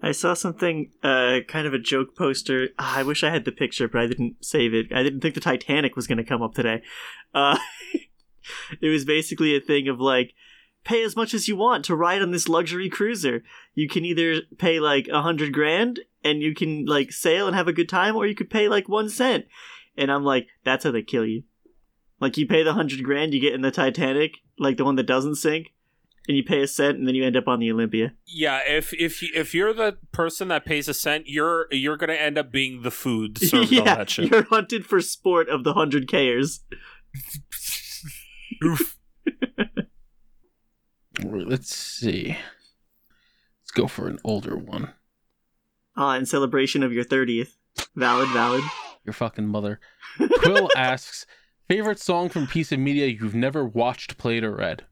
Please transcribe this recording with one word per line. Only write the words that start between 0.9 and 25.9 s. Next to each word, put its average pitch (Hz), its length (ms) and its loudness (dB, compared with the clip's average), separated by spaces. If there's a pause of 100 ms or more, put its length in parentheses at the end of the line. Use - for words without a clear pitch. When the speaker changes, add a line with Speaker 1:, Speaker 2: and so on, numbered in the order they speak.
Speaker 1:
uh, 127 440 4
kind 156 180 -4
of 143 80 -2
a 131 60 -2
joke 135 360 -2
poster. 131 640 -2
Ah, 139 220 -2
I 135 40 0
wish 147 200 -2
I 151 80 2
had 147 140 -2
the 127 60 -4
picture, 123 360 -4
but 117 140 0
I 120 60 0
didn't 117 360 -4
save 117 300 0
it. 113 200 0
I 127 100 0
didn't 139 180 -2
think 160 140 0
the 156 60 -6
Titanic 139 540 0
was 120 120 -6
gonna 113 180 0
come 120 160 -2
up 110 120 -4
today. 113 280 -2 (520)
Uh, 139 240 4 (360)
<laughs> - 880 -12
it 156 80 2
was 151 160 2
basically 151 500 2
a 139 60 2
thing 139 260 2
of, 127 120 -2
like, 127 340 2 (500)
pay 226 200 2
as 214 120 -4
much 226 180 -2
as 214 140 -2
you 214 80 0
want 226 300 2
to 175 100 2
ride 175 260 2
on 185 100 0
this 170 180 -2
luxury 175 400 0
cruiser. 180 540 -2 (320)
You 151 120 0
can 160 160 -2
either 165 380 0 (160)
pay, 165 220 2
like, 143 280 2
a 151 140 0
hundred 151 320 0
grand 170 480 2 (220)
and 151 180 0
you 156 120 0
can, 151 320 -2
like, 143 260 2
sail 185 360 2
and 180 80 0
have 175 120 2
a 175 60 0
good 165 160 0
time, 190 260 2
or 208 120 0
you 208 80 -2
could - 140 -6
pay, 208 180 2
like, 202 220 2
one 214 200 0
cent. 247 360 0 (520)
And 139 140 2
I'm 143 120 0
like, 131 240 2 (160)
"That's 131 200 0
how 151 80 2
they 113 120 0
kill 117 220 0
you." 110 180 -4 (760)
Like, 135 180 0
you 151 100 2
pay 160 160 4
the 156 100 4
hundred 135 300 -2
grand 143 300 0
you 135 60 2
get 139 140 4
in 131 80 -4
the 131 100 2
Titanic, 139 640 0 (240)
like, 135 180 2
the 139 80 2
one 139 100 2
that 127 120 2
doesn't 135 280 0
sink, 160 380 -2 (540)